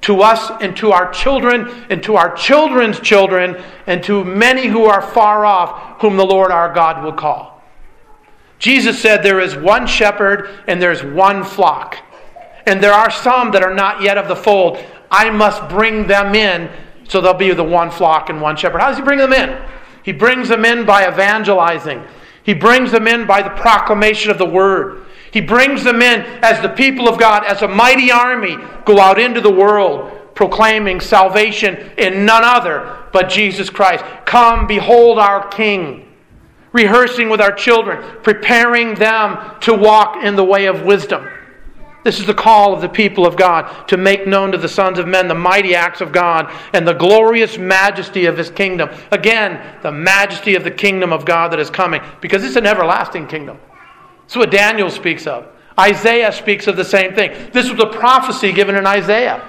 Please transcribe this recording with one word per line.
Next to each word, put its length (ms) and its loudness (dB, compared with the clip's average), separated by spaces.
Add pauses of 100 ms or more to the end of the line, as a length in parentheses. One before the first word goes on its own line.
"To 200 0
us 280 2 (100)
and 180 -8
to 140 0
our 200 0
children 580 -2 (180)
and 140 -6
to 140 -2
our 180 2
children's 640 0
children 640 0 (240)
and 180 -4
to 200 -2
many 420 0
who 180 0
are 180 4
far 420 2
off, 560 -2
whom 160 2
the 100 2
Lord 240 2
our 220 0
God 320 0
will 80 -8
call." 500 -8 (960)
Jesus 420 0
said, 220 2
"There 180 2
is 160 -4
one 300 0
shepherd 640 0 (180)
and 140 -2
there's 220 0
one 420 0
flock. 540 -2 (680)
And 140 0
there 120 4
are 180 4
some 420 0
that 120 4
are 100 -4
not 280 -2
yet 160 0
of 100 -6
the 80 -4
fold. 420 0 (320)
I 200 2
must 380 0
bring 380 -2
them 280 0
in 360 -2 (380)
so 120 0
they'll 140 4
be 180 0
the 120 -2
one 260 0
flock 400 0
and 100 -8
one 160 -2
shepherd." 240 -2
How 80 2
does 100 -4
he 40 -10
bring 160 0
them 140 2
in? 280 0 (440)
He 80 -6
brings 360 0
them 160 0
in 200 0
by 240 4
evangelizing. 960 0 (400)
He 120 0
brings 360 2
them 160 0
in 200 0
by 160 2
the 80 -6
proclamation 800 0
of 80 0
the 80 0
word. 520 0 (320)
He 100 0
brings 420 0
them 200 2
in 180 2 (220)
as 180 2
the 80 -2
people 400 0
of 100 0
God, 260 4
as 180 -2
a 60 -2
mighty 440 2
army, 440 0 (280)
go 160 6
out 180 6
into 220 0
the 120 4
world 600 0 (220)
proclaiming 680 0
salvation 960 0
in 280 -2
none 200 4
other 520 -2 (160)
but 160 2
Jesus 420 -4
Christ. 340 0 (200)
"Come, 420 4
behold 520 4
our 300 0
King." 580 -6 (640)
Rehearsing 560 2
with 120 0
our 120 0
children, 500 -2 (200)
preparing 720 0
them 420 0 (240)
to 140 2
walk 500 4
in 120 -2
the 80 2
way 220 2
of 160 -2
wisdom. 460 -2 (760)
This 160 -2
is 80 -8
the 80 0
call 380 4
of 80 -4
the 80 -6
people 380 0
of 100 0
God, 300 2 (220)
to 80 0
make 300 0
known 260 0
to 60 -4
the 100 -6
sons 300 -2
of 80 -4
men 220 0
the 60 -2
mighty 420 0
acts 240 -2
of 120 -10
God 380 0 (220)
and 160 0
the 60 0
glorious 640 2
majesty 680 -2
of 100 -2
his 140 -8
kingdom. 400 -4 (220)
Again, 480 0 (220)
the 100 -6
majesty 640 0
of 80 -2
the 60 -4
kingdom 420 -2
of 120 -4
God 280 0
that 80 -4
is 100 -6
coming, 300 -4 (200)
because 220 -2
it's 140 -4
an 100 0
everlasting 640 -2
kingdom. 320 -14 (600)
That's 140 -12
what 140 0
Daniel 380 0
speaks 380 -6
of. 200 -10 (320)
Isaiah 540 2
speaks 340 -4
of 100 -2
the 80 -4
same 300 -2
thing. 380 -6
This 180 -2
was 80 -10
a 80 2
prophecy 640 0
given 260 0
in 100 -2
Isaiah. 640 -2